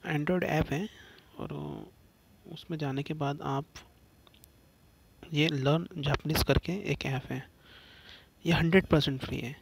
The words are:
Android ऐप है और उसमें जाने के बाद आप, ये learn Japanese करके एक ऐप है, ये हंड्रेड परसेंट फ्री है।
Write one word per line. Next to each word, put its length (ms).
Android 360
ऐप 260
है 200
और 460
उसमें 300
जाने 260
के 100
बाद 280
आप, 240
ये 140
learn 400
Japanese 460
करके 280
एक 340
ऐप 200
है, 260
ये 60
हंड्रेड 340
परसेंट 400
फ्री 120
है। 240